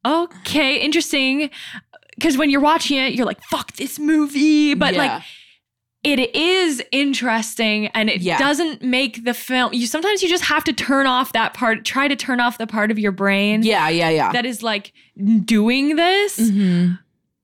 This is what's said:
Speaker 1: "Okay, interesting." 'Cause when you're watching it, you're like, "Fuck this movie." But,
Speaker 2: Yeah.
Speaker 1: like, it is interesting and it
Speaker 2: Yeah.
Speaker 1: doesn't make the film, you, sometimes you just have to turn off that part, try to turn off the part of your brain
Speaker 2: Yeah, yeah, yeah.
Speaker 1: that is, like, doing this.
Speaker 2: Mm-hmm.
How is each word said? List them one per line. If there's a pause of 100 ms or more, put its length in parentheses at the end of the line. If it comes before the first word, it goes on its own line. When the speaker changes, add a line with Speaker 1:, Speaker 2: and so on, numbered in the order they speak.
Speaker 1:
"Okay,
interesting." (720)
'Cause
when
you're
watching
it,
you're
like,
"Fuck
this
movie."
But,
Speaker 2:
Yeah.
Speaker 1:
like, (800)
it
is
interesting
and
it
Speaker 2:
Yeah.
Speaker 1:
doesn't
make
the
film,
you,
sometimes
you
just
have
to
turn
off
that
part,
try
to
turn
off
the
part
of
your
brain
Speaker 2:
Yeah,
yeah,
yeah.
Speaker 1:
that
is,
like, (520)
doing
this.
Speaker 2:
Mm-hmm. (500)